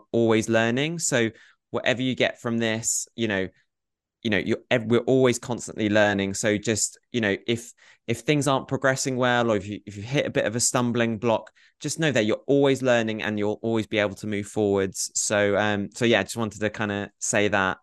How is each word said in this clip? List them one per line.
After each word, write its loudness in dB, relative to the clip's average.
always 4
learning. 0
So 0
whatever -2
you -2
get 0
from -4
this, -2
you -2
know, -2
you -4
know, 2
you're -2
ev-, 0
we're 2
always 2
constantly -6
learning. 2
So 0
just, -2
you -2
know, 2
if, -4
if -4
things 0
aren't -2
progressing -2
well, 2
or 2
if -6
you, -8
if -14
you -10
hit -2
a -4
bit 0
of -2
a 0
stumbling 0
block, 0
just -6
know 0
that 2
you're 0
always 4
learning 2
and -2
you'll -2
always 0
be -4
able 0
to -10
move -4
forwards. 0
So, 2
um, 0
so -2
yeah, 6
I -2
just -8
wanted -6
to 0
kinda -4
say 0
that. 0